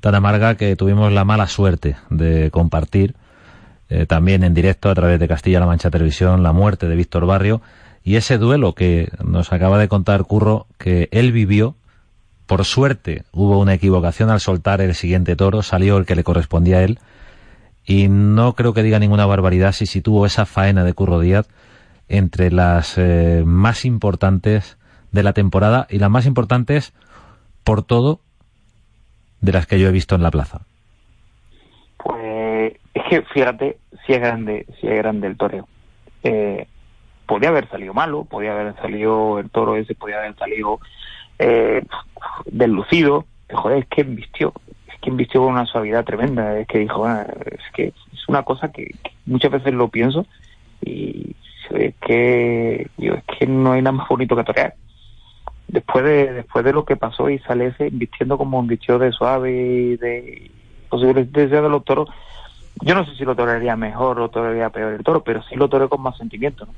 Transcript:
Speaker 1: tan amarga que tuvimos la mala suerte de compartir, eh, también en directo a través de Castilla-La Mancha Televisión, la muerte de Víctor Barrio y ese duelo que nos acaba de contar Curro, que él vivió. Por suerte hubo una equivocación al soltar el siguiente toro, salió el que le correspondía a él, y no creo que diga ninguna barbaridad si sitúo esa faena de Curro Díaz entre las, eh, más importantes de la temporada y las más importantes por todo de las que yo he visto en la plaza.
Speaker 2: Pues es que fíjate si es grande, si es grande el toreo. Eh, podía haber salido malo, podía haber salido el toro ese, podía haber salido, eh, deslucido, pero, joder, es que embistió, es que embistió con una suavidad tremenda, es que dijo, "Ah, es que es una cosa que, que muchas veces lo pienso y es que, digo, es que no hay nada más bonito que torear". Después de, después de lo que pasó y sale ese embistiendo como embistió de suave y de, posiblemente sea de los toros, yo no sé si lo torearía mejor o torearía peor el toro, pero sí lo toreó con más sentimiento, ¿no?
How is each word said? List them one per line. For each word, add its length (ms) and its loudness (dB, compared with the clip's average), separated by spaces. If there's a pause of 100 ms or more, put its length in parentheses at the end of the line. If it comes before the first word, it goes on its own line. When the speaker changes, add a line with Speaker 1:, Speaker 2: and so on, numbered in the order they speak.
Speaker 1:
tan 140 2
amarga 420 4
que 180 0
tuvimos 380 2
la 120 4
mala 220 2
suerte 500 0 (140)
de 400 2
compartir, 640 0 (760)
eh, 160 0
también 380 4
en 100 4
directo 380 2
a 40 4
través 260 4
de 80 0
Castilla-La 380 2
Mancha 240 0
Televisión, 520 2
la 100 4
muerte 360 2
de 80 0
Víctor 300 0
Barrio 360 2 (400)
y 140 2
ese 220 0
duelo 360 2
que 340 0 (160)
nos 280 0
acaba 260 2
de 100 2
contar 360 2
Curro, 420 0 (120)
que 320 0
él 220 2
vivió. 420 2 (720)
Por 180 0
suerte 680 -2
hubo 260 2
una 160 4
equivocación 560 2
al 100 2
soltar 400 0
el 140 0
siguiente 420 0
toro, 260 2
salió 340 2
el 100 2
que 100 0
le 60 0
correspondía 560 2
a 40 4
él, 160 0 (880)
y 240 2
no 460 4
creo 200 0
que 80 2
diga 160 4
ninguna 280 4
barbaridad 460 4
si 140 -2
sitúo 400 2
esa 180 0
faena 400 2
de 80 2
Curro 260 0
Díaz 300 2 (600)
entre 440 2
las, 460 2
eh, 460 4
más 400 2
importantes 920 0 (320)
de 140 0
la 80 2
temporada 580 2
y 80 -4
las 100 2
más 180 2
importantes 680 0 (680)
por 180 2
todo 380 0 (1200)
de 100 0
las 160 0
que 140 0
yo 80 4
he 40 2
visto 220 0
en 80 2
la 80 2
plaza. 300 -4 (1400)
Speaker 2:
Pues 800 -4 (200)
es 160 -6
que 120 2
fíjate 560 -2 (280)
si 60 0
es 80 2
grande, 460 -4 (140)
si 60 -6
es 100 -2
grande 300 -2
el 100 -8
toreo. 300 -6 (560)
Eh, 460 -4 (580)
podía 220 0
haber 200 0
salido 240 -14
malo, 320 -4
podía 280 -8
haber 240 -8
salido 640 -2
el 100 -12
toro 240 -2
ese, 220 -6
podía 220 -10
haber 180 -10
salido, 420 -6 (600)
eh, 420 0 (640)
deslucido, 800 0 (220)
pero, 140 -6
joder, 160 0
es 100 -6
que 140 -2
embistió, 500 -6 (340)
es 140 -20
que 100 -6
embistió 320 0
con 120 2
una 120 0
suavidad 380 -2
tremenda, 520 -4
es 120 -6
que 100 -2
dijo, 260 -2
"Ah, 220 -4 (200)
es 140 -14 (140)
que 120 -4
es 420 -16
una 160 -2
cosa 260 -6
que, 140 -16
que 260 -18 (160)
muchas 240 0
veces 240 -2
lo 140 0
pienso 360 -2 (600)
y 500 -12 (360)
es 260 -4
que, 1000 -2
digo, 200 -4
es 80 -12
que 200 -4
no 280 2
hay 100 0
nada 140 0
más 120 -6
bonito 280 -2
que 80 -2
torear". 300 -4 (920)
Después 380 -2
de, 280 2
después 320 -6
de 80 2
lo 120 0
que 100 -2
pasó 340 -4
y 120 -2
sale 260 -2
ese 220 -4
embistiendo 500 -4
como 220 -2
embistió 400 -2
de 100 2
suave 420 -2
y 440 -2
de, 540 -10 (380)
posiblemente 600 0
sea 120 2
de 80 0
los 160 -2
toros, 240 -2 (720)
yo 120 2
no 100 0
sé 120 -16
si 80 -8
lo 100 -2
torearía 400 -2
mejor 460 -4
o 100 -4
torearía 400 -4
peor 220 -6
el 100 -10
toro, 220 -2
pero 180 -4
sí 140 -16
lo 120 0
toreó 200 0
con 140 -4
más 140 -8
sentimiento, 500 -10
¿no? 120 -18